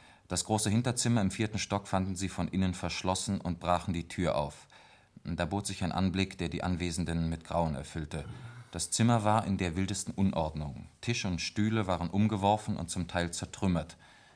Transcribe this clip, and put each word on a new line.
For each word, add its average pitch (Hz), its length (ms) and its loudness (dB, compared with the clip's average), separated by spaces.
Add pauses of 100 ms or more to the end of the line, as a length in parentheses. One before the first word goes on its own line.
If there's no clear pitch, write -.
(280)
Das 90 160 -2
große 107 240 2
Hinterzimmer 120 540 2
im 92 80 4
vierten 107 280 -2
Stock - 300 -2
fanden 95 260 0
sie 90 140 -2
von 87 200 -2
innen 92 260 2
verschlossen 92 640 -2
und 87 180 -4
brachen 85 360 2
die 82 120 -4
Tür 85 300 0
auf. 71 300 -4 (580)
Da 85 220 -2
bot 101 200 -2
sich 98 160 -4
ein 85 100 0
Anblick, 95 440 2
der 82 140 -2
die 85 120 -4
Anwesenden 82 680 0
mit 80 120 -4
Grauen 82 320 0
erfüllte. 76 520 -8 (440)
Das - 200 -6
Zimmer 117 340 4
war 107 220 4
in 98 100 2
der 87 200 0
wildesten 95 360 -2
Unordnung. 78 760 0 (120)
Tisch 120 240 -2
und 87 160 0
Stühle 107 460 0
waren 87 240 0
umgeworfen 104 680 2
und 85 140 -6
zum 87 180 -2
Teil 85 220 0
zertrümmert. - 680 0 (400)